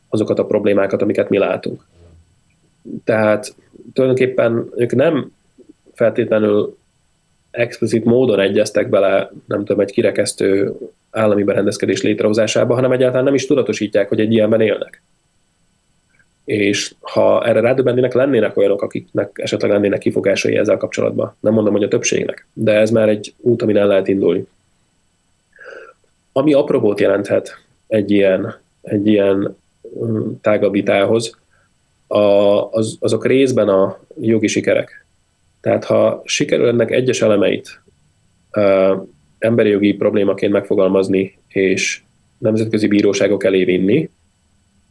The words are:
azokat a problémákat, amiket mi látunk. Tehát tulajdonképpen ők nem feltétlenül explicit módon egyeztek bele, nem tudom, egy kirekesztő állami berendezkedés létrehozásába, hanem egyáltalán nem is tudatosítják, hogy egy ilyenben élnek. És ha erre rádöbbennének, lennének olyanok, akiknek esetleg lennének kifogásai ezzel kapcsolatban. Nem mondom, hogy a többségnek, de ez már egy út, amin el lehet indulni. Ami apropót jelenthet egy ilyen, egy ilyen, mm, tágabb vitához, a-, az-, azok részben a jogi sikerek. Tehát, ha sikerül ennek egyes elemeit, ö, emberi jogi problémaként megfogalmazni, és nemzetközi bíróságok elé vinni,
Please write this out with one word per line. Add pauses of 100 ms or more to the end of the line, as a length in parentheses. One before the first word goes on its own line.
azokat
a
problémákat,
amiket
mi
látunk. (1160)
Tehát (380)
tulajdonképpen
ők
nem (640)
feltétlenül (720)
explicit
módon
egyeztek
bele, (160)
nem
tudom,
egy
kirekesztő (380)
állami
berendezkedés
létrehozásába,
hanem
egyáltalán
nem
is
tudatosítják,
hogy
egy
ilyenben
élnek. (1400)
És
ha
erre
rádöbbennének,
lennének
olyanok,
akiknek
esetleg
lennének
kifogásai
ezzel
kapcsolatban.
Nem
mondom,
hogy
a
többségnek,
de
ez
már
egy
út,
amin
el
lehet
indulni. (1900)
Ami
apropót
jelenthet (280)
egy
ilyen, (280)
egy
ilyen, (480)
mm, (100)
tágabb
vitához, (680)
a-,
az-,
azok
részben
a (220)
jogi
sikerek. (600)
Tehát,
ha
sikerül
ennek
egyes
elemeit, (680)
ö, (440)
emberi
jogi
problémaként
megfogalmazni, (100)
és (360)
nemzetközi
bíróságok
elé
vinni, (800)